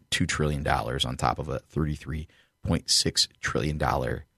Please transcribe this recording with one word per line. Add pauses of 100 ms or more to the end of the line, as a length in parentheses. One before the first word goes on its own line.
two
trillion
dollars
on
top
of
a
thirty-three (360)
point
six (120)
trillion
dollar (120)